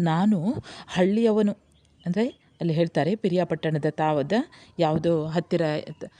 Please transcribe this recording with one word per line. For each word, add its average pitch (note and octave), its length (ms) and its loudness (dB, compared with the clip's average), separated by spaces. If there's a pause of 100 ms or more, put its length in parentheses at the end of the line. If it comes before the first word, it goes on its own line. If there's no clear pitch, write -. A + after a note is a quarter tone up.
"ನಾನು F3+ 540 2 (340)
ಹಳ್ಳಿಯವನು." G#3 640 2 (540)
ಅಂದರೆ G#3 340 -2 (200)
ಅಲ್ಲಿ E3 120 0
ಹೇಳ್ತಾರೆ, E3+ 420 0
ಪಿರಿಯಾಪಟ್ಟಣದ D#3+ 760 0
ತಾವದ D3+ 420 0 (460)
ಯಾವುದೋ D#3+ 460 2
ಹತ್ತಿರ, E3 380 -2 (580)